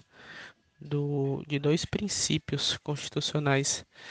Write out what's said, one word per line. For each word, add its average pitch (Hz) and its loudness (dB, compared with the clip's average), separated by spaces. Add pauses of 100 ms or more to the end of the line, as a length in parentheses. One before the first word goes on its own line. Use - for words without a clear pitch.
(800)
do, 143 0
de 143 0
dois 147 4
princípios - 0
constitucionais 143 0 (260)